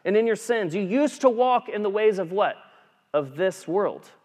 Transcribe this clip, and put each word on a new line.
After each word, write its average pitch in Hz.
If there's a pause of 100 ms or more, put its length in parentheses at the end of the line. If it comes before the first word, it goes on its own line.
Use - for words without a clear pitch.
and 190
in 226
your 214
sins. 214
You 202
used 254
to 269
walk 247
in 208
the 208
ways 214
of 170
what? 185 (560)
Of 139
this 180
world. 160 (160)